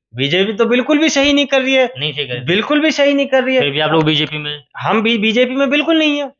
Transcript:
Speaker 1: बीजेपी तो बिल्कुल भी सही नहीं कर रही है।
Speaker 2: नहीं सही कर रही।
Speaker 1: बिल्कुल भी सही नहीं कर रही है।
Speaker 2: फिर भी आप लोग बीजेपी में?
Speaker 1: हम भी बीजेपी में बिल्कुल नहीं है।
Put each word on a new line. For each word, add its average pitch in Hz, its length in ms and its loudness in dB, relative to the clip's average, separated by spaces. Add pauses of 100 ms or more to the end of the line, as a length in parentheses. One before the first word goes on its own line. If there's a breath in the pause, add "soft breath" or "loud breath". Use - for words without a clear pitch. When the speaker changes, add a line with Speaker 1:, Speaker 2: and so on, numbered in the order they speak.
(140)
Speaker 1:
बीजेपी 165 380 -2
तो 220 140 0
बिल्कुल 247 320 0
भी 311 100 2
सही 285 240 0
नहीं 285 140 2
कर 269 160 0
रही 262 120 0
है। 254 240 2
Speaker 2:
नहीं 147 140 -4
सही 139 140 -6
कर 123 80 -8
रही। 120 100 -6
Speaker 1:
बिल्कुल 208 360 0
भी 311 100 2
सही 285 240 2
नहीं 277 120 0
कर 262 180 2
रही 262 100 0
है। 254 60 2
Speaker 2:
फिर 143 100 0
भी 139 100 -2
आप 151 100 0
लोग 156 140 2
बीजेपी 151 340 0
में? 147 260 -12 (140)
Speaker 1:
हम 180 240 -2
भी 226 160 0
बीजेपी 226 360 0
में 277 160 0
बिल्कुल 302 280 2
नहीं 302 200 0
है। 285 220 -8